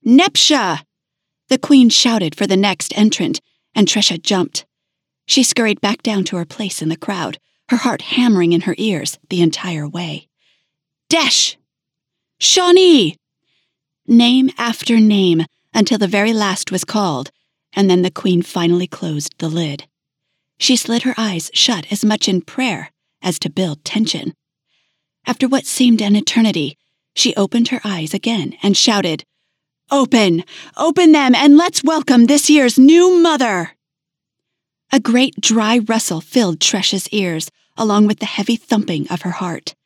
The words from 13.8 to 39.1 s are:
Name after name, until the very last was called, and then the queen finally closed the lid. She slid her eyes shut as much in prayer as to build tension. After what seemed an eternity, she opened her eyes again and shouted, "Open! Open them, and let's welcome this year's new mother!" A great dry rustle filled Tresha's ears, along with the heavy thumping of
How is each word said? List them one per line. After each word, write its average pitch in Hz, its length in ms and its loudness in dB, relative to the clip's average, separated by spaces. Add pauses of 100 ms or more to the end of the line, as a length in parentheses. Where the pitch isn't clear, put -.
Name 240 500 4
after 233 440 -2
name, 190 460 2 (260)
until 220 260 0
the 202 200 -2
very 214 140 0
last 202 380 -4
was 180 140 -6
called, 160 480 -6 (400)
and 196 180 0
then 180 120 2
the 180 100 -4
queen 180 300 -2
finally 175 440 -2
closed 151 520 -10
the 165 100 -8
lid. 156 400 -8 (680)
She 254 200 0
slid 233 260 -4
her 254 160 -4
eyes 202 340 -6
shut 185 380 -2
as 208 140 -4
much 214 240 -2
in 180 140 -2
prayer - 500 -8 (300)
as 180 180 -4
to - 100 -8
build 160 340 -4
tension. - 500 -4 (920)
After 247 220 -2
what 262 180 -2
seemed 233 340 2
an 202 140 0
eternity, 208 640 -2 (340)
she - 220 -2
opened 226 340 0
her 247 140 -6
eyes 175 320 -6
again 202 480 -4
and 196 140 2
shouted, 185 480 -2 (680)
"Open! 220 540 2 (320)
Open 320 360 4
them, 269 220 4
and 285 240 6
let's 339 260 0
welcome 277 400 4
this 285 240 2
year's 277 300 4
new 339 420 6
mother!" 240 560 0 (1120)
A 269 80 2
great 247 420 0
dry 220 380 0
rustle 214 440 -2
filled 180 360 0
Tresha's - 500 -2
ears, 175 420 -4 (260)
along 208 300 2
with 208 120 -2
the 208 180 -10
heavy 226 200 -2
thumping 196 520 -4
of 170 140 -8